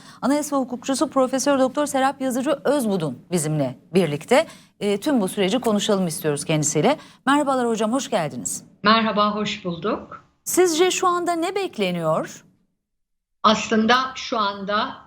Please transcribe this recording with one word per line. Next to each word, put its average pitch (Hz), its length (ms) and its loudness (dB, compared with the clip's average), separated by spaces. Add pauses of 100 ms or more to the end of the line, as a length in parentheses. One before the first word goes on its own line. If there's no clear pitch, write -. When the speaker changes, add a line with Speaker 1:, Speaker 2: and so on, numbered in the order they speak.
(220)
Speaker 1:
Anayasa 285 360 0
hukukçusu 262 520 -2
Profesör 262 500 2
Doktor 262 260 2
Serap 277 360 0
Yazıcı 262 420 -2
Özbudun 196 560 0 (120)
bizimle 151 440 0 (180)
birlikte. 180 540 2 (320)
E, 202 200 0
tüm 269 220 0
bu 185 60 0
süreci 185 320 0
konuşalım 202 480 0
istiyoruz 151 380 -4
kendisiyle. 160 520 2 (280)
Merhabalar 269 420 2
hocam, 220 260 0
hoş 269 160 -2
geldiniz. 151 540 -4 (200)
Speaker 2:
Merhaba, 214 520 4
hoş 208 300 -6
bulduk. 180 600 -8 (180)
Speaker 1:
Sizce 349 480 2
şu 370 160 -2
anda 349 260 0
ne 349 220 -4
bekleniyor? 185 880 -4 (1000)
Speaker 2:
Aslında 220 540 4 (180)
şu - 220 -6
anda 202 680 -2